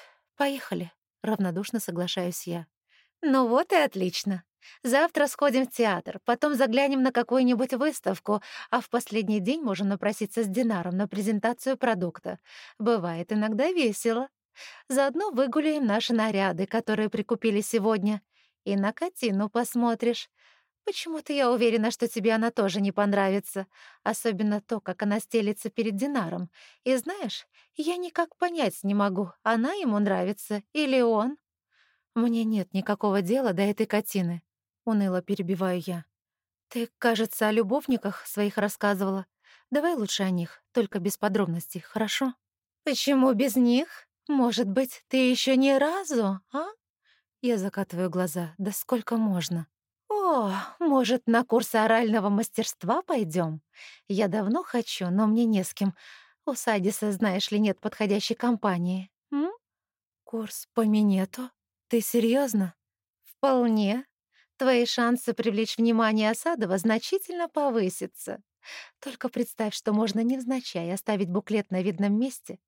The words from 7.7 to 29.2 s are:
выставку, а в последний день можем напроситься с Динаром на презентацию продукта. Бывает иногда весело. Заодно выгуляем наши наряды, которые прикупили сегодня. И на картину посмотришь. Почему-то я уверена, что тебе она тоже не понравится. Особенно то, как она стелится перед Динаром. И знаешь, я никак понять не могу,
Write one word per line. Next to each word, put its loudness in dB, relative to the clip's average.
выставку, -2
а 0
в -18
последний -2
день 0
можем -2
напроситься -2
с 0
Динаром -2
на 0
презентацию -2
продукта. -2
Бывает -2
иногда 0
весело. 0
Заодно 0
выгуляем 2
наши 0
наряды, 0
которые 0
прикупили 0
сегодня. 0
И -2
на 0
картину -2
посмотришь. 0
Почему-то -6
я 4
уверена, 2
что -2
тебе 0
она 2
тоже 0
не 2
понравится. 0
Особенно 0
то, -6
как -8
она 0
стелится -2
перед -2
Динаром. -4
И 2
знаешь, -6
я -2
никак -4
понять -2
не 0
могу, 0